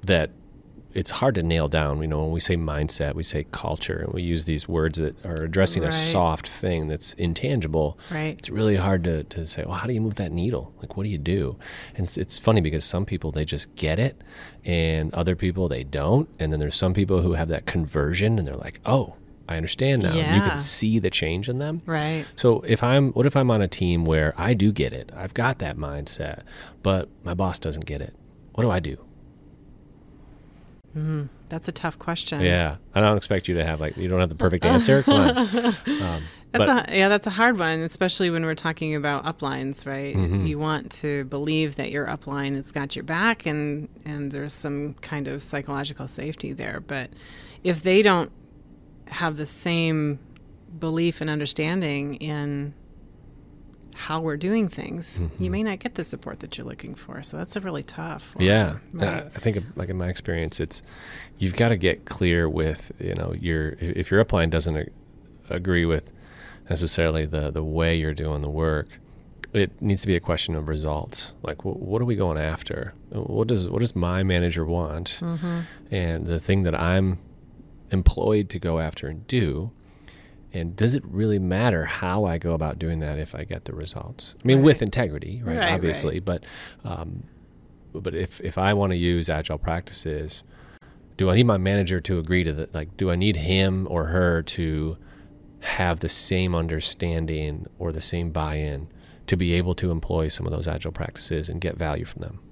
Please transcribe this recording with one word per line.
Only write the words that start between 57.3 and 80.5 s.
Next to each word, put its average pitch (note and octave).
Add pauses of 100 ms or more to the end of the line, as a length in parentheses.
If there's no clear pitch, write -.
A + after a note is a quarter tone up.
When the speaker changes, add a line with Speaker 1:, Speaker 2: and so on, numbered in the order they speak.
Speaker 2:
that's E3+
a -
really D#3+
tough -
one. F#2
Speaker 1:
Yeah. G2+ (160)
And -
Speaker 2:
Right. F#2
Speaker 1:
I, C#3+
I -
think, G2+ (140)
like, F2+
in F#2
my F2+
experience, E2+
it's, - (580)
you've F#2
gotta A#2
get F2
clear E2+
with, D#2+
you -
know, E2+
your, D#2+
if F2
your G2+
upline E2
doesn't D#2+
a-, - (600)
agree F2
with D#2+ (560)
necessarily D#2+
the, D2+
the D#2
way E2
you're D#2
doing D2+
the D2
work, D#2 (540)
it G2
needs G2
to -
be F#2+
a -
question E2
of D2+
results. D2+ (100)
Like, -
wh-, -
what G#2
are B2
we A#2+
going F2
after? - (160)
What A2
does, G2
what F2+
does A#2
my F2+
manager F2
want? E2
Speaker 2:
Mm-hmm. E3+ (280)
Speaker 1:
And E2
the E2+
thing G2
that E2+
I'm F#2 (720)
employed G2
to F#2
go E2
after D#2
and D#2+
do, F#2+ (840)